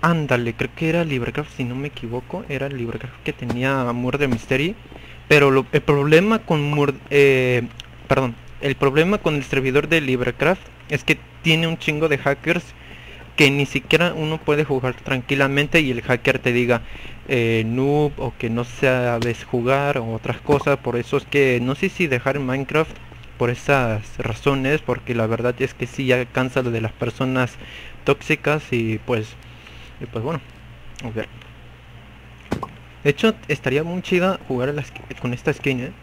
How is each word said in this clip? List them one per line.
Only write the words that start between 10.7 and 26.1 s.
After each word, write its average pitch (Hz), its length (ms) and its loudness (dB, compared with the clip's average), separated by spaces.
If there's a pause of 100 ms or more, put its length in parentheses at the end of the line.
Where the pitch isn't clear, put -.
es - 140 -4
que 151 160 2 (240)
tiene 165 240 4
un 165 100 -2
chingo 156 320 0
de 143 80 2
hackers 143 460 0 (720)
que 139 160 6
ni 139 160 2
siquiera 160 480 2
uno 156 240 -2
puede 151 240 2
jugar 131 320 0
tranquilamente 139 840 0
y 135 100 0
el 117 100 -2
hacker 127 380 0
te 123 140 0
diga, 120 280 4 (460)
eh, 113 400 2
"noob", 143 500 2
o 123 200 -6
que 120 120 -4
no 117 140 -2
sabes 120 800 0
jugar, 135 540 0
o 113 160 -4
otras 113 280 -6
cosas. 143 360 2
Por 120 180 -4
eso 120 220 -2
es 135 80 -2
que 131 360 2
no 127 140 -2
sé 196 140 -2
si 180 180 -2
dejar 135 320 0
Minecraft 139 560 -2 (420)
por 120 120 0
esas 120 680 0
razones, 135 640 0
porque 120 340 -4
la 113 120 0
verdad 117 320 0
es 131 140 -2
que 123 140 -8
sí, 135 180 -6
ya 127 200 2